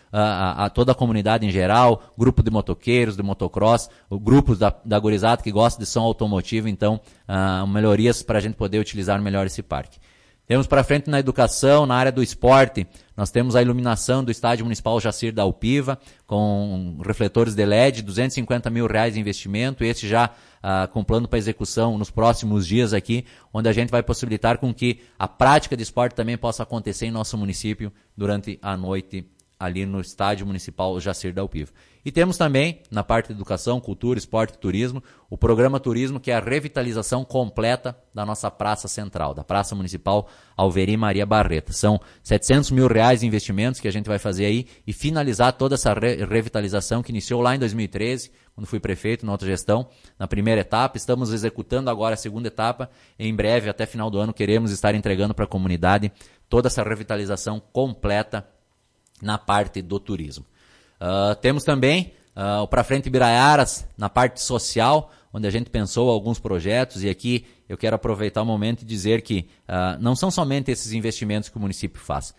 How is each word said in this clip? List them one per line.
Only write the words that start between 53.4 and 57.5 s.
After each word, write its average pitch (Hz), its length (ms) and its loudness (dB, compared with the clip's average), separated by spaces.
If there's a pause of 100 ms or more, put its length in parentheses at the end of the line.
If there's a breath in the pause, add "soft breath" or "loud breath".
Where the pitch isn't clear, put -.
até 110 180 -4
final 110 220 -6
do 101 120 -2
ano, 110 120 -2
queremos 107 380 2
estar 104 240 0
entregando 104 400 0
pra 107 140 -2
comunidade 95 640 0 (360 soft breath)
toda 120 200 4
essa 120 160 -2
revitalização 104 760 -4 (120)